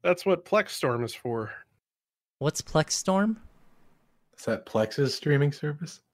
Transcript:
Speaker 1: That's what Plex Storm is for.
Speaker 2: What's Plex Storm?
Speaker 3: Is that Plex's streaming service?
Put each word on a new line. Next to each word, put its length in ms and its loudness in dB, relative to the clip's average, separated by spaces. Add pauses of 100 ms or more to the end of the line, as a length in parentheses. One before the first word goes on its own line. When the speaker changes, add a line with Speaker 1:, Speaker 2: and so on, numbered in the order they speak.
Speaker 1:
That's 220 2
what 200 2
Plex 240 2
Storm 340 0
is 100 -6
for. 380 -4 (880)
Speaker 2:
What's 220 -2
Plex 300 0
Storm? 500 0 (960)
Speaker 3:
Is 80 -16
that 200 -2
Plex's 500 0
streaming 360 2
service? 480 -8 (140)